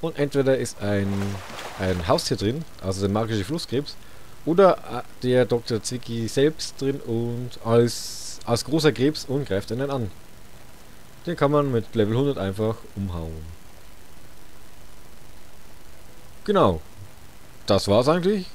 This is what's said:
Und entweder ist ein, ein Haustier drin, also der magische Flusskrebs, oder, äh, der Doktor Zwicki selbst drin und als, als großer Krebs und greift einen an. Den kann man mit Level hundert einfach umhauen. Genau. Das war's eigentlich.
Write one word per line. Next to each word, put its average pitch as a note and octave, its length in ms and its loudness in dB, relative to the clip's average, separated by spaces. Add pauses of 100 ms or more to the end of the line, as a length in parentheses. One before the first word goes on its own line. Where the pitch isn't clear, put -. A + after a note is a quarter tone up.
Und D#3+ 180 -4
entweder C3+ 400 4
ist A#2+ 240 -4
ein, G2+ 260 2 (680)
ein F#2 300 0
Haustier C3+ 280 2
drin, A#2 260 0 (200)
also F#2+ 180 -2
der G2 80 2
magische G#2+ 340 2
Flusskrebs, C3+ 540 -4 (480)
oder, F3 320 8
äh, B2 260 -8 (200)
der B2+ 240 6
Doktor A#2 360 0
Zwicki A#2 460 -4
selbst - 500 2
drin C#3 220 0
und A#2+ 520 -2 (120)
als, - 800 2
als A#2 220 0
großer D3 260 4
Krebs C3+ 320 2
und C3+ 240 -2
greift G2 240 0
einen C3+ 180 -2
an. B2 200 -2 (1120)
Den E3+ 120 -4
kann C#3+ 140 4
man D3 220 4
mit A2+ 220 0
Level A2 240 4
hundert C#3 180 2
einfach G2+ 380 0 (220)
umhauen. E2 500 -6 (3000)
Genau. C3+ 380 6 (840)
Das G2+ 240 4
war's A#2 200 6
eigentlich. F3+ 360 4 (100)